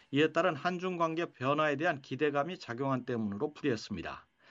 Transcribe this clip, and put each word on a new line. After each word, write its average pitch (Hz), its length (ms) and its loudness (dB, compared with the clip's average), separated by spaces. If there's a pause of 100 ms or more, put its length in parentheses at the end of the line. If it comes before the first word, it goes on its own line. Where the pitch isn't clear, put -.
(120)
이에 151 200 4
따른 170 220 4
한중 180 420 -2
관계 165 300 0
변화에 147 500 2
대한 147 240 0
기대감이 147 580 0
작용한 127 460 -2
때문으로 113 480 -2
풀이했습니다. - 760 -4 (240)